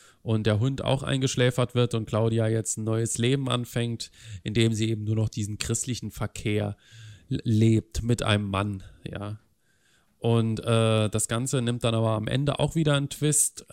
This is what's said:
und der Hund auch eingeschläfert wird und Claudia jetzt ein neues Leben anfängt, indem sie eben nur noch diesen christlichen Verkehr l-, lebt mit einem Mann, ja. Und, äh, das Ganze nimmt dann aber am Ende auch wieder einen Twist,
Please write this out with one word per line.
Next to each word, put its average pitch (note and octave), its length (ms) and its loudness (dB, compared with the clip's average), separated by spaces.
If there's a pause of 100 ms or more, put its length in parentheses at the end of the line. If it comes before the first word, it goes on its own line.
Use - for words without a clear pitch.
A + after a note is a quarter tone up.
(220)
und G#2+ 240 0
der G#2 120 4
Hund C3 240 0
auch C3+ 220 0
eingeschläfert B2+ 720 0
wird A#2+ 180 2
und A2+ 120 -2
Claudia A2+ 420 2
jetzt A2 300 -2
ein A2 60 -4
neues A2+ 340 -2
Leben C3 300 2
anfängt, A#2+ 640 -4 (320)
indem A2+ 300 2
sie A2 180 0
eben G#2+ 140 -4
nur A2 100 -2
noch A2 140 0
diesen G#2 300 -6
christlichen A2+ 520 -4
Verkehr G#2 680 -4 (520)
l-, C3+ 160 -4
lebt A2 580 2
mit A#2 200 0
einem G#2 260 0
Mann, G2 340 -2 (260)
ja. G#2 300 -10 (800)
Und, A2+ 420 2
äh, A2 500 2
das - 180 -2
Ganze B2+ 320 -2
nimmt A#2+ 240 -2
dann A#2 100 2
aber A2+ 180 2
am G#2+ 140 -2
Ende C3+ 320 0
auch C#3+ 160 0
wieder D3 200 4
einen C#3 160 0
Twist, - 640 0